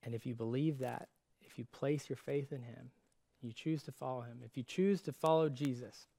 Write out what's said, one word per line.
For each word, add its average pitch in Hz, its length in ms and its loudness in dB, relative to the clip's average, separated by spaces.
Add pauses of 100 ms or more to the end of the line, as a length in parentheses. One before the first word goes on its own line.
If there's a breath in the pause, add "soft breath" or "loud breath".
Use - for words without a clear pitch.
And 117 100 -6
if 117 120 -6
you 123 80 -2
believe 127 460 2
that, 120 280 -4 (320)
if - 180 -18
you 123 60 -6
place 139 460 -2
your 135 80 -4
faith 139 340 -2
in 131 100 -6
him, 123 280 -14 (500)
you 117 120 -8
choose 160 320 -2
to 139 80 -10
follow 127 280 -6
him, 120 240 -12
if 113 100 -16
you 131 80 -2
choose 185 400 4
to 151 100 -4
follow 160 360 6
Jesus 127 580 -2 (120)